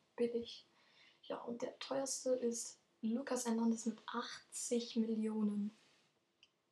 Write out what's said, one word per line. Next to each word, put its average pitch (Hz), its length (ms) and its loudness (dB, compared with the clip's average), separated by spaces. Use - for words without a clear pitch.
billig. 233 500 -2
Ja, - 180 -6
und 240 200 -6
der - 160 -6
teuerste 262 520 -2
ist 240 500 0
Lucas 247 460 0
Hernandez 226 400 4
mit 220 200 -4
achtzig - 920 -4
Millionen. 220 800 2